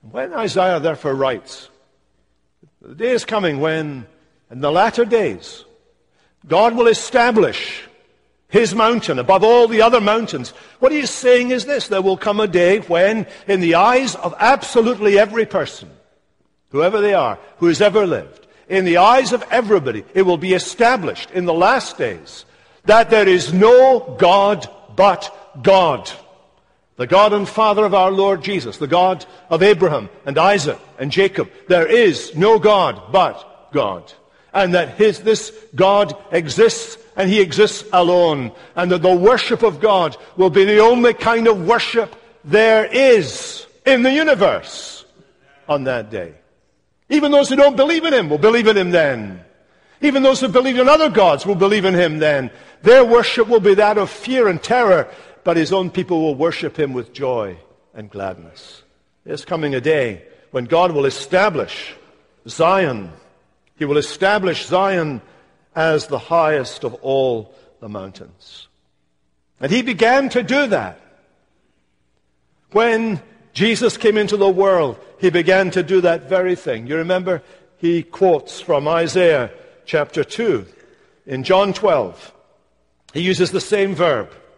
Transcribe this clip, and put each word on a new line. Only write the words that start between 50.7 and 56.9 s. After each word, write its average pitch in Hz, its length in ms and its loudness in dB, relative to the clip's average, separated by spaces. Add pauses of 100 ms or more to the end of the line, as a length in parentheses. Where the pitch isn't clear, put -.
in 254 100 4
other 311 220 4
gods 170 340 2
will 202 100 -2
believe 196 300 0
in 190 80 2
him 170 260 0
then. 143 320 -2 (320)
Their 247 220 8
worship 233 420 2
will 226 140 2
be 196 140 4
that 208 240 2
of 190 100 -2
fear 247 400 -4
and 175 140 -4
terror, 208 440 2 (380)
but 170 140 0
his 160 140 -2
own 185 180 -2
people 175 320 -4
will 151 120 -2
worship 160 440 -6
him 139 160 -4